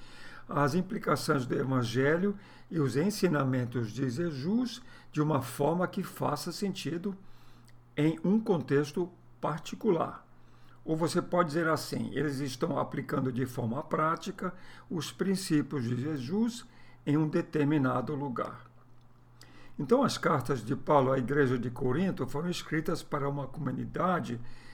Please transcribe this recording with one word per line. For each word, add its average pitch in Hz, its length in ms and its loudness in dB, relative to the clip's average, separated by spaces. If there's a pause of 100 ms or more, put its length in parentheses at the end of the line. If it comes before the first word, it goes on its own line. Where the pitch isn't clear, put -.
(460)
às 143 280 2
implicações 151 720 0
do 131 120 0
Evangelho 135 800 2 (340)
e 170 80 -2
os 135 160 2
ensinamentos 135 960 2
de 131 200 -2
Jesus 175 720 -2 (280)
de 151 120 0
uma 147 180 2
forma 165 480 0
que 190 140 -4
faça 143 500 -4
sentido 185 640 -4 (800)
em 160 260 2
um 196 160 4
contexto 151 720 2 (320)
particular. 160 840 -2 (580)
Ou 160 100 -2
você 170 280 2
pode 175 260 2
dizer 160 200 0
assim, 139 440 -2
eles 139 280 -2
estão 143 380 -2
aplicando 131 540 -2
de 120 140 0
forma 120 360 -2
prática 170 680 -2 (380)
os 156 200 -4
princípios 151 760 0
de 120 120 0
Jesus 156 720 -2 (400)
em 143 100 4
um 156 100 4
determinado 147 880 2
lugar. 131 460 -6 (1160)
Então, 226 240 6
as - 160 2
cartas 139 440 0
de 117 140 -2
Paulo 135 360 6
à 135 60 4
igreja 131 400 4
de 117 120 -4
Corinto 131 560 0
foram 156 240 -2
escritas 156 520 -2
para 143 240 -2
uma 143 200 -2
comunidade 127 920 -2 (360)